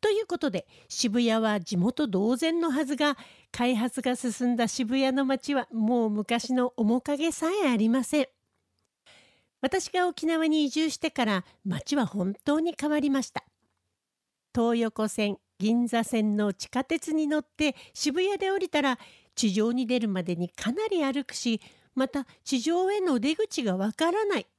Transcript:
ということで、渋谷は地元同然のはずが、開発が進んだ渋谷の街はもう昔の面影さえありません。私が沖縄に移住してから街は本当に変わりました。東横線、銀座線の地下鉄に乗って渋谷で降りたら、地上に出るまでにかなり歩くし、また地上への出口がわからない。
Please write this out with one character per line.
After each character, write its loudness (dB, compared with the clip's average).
と 4
い 2
う -4
こ -4
と 0
で、 -4
渋 0
谷 4
は 2
地 -4
元 2
同 2
然 0
の 0
は 0
ず -4
が、 2
開 0
発 -2
が 0
進 -2
ん 2
だ 2
渋 -2
谷 2
の 0
街 -2
は 0
も 2
う 0
昔 -2
の 0
面 2
影 -2
さ -4
え 2
あ 2
り 2
ま 2
せ 0
ん。 -2
私 -2
が 2
沖 -4
縄 2
に 4
移 0
住 0
し -8
て -4
か 0
ら 0
街 -2
は 2
本 -2
当 2
に 0
変 -2
わ 2
り 0
ま 0
し -8
た。 -12
東 2
横 0
線、 -2
銀 2
座 0
線 0
の 0
地 -10
下 -2
鉄 -2
に 2
乗 0
っ -2
て -2
渋 -2
谷 0
で -2
降 0
り -2
た 2
ら、 2
地 2
上 2
に -2
出 0
る -2
ま -2
で -2
に -4
か -6
な -2
り 0
歩 -2
く -14
し、 -2
ま 0
た -4
地 -2
上 2
へ 0
の 2
出 0
口 -4
が 0
わ 0
か 0
ら 0
な 0
い。 -8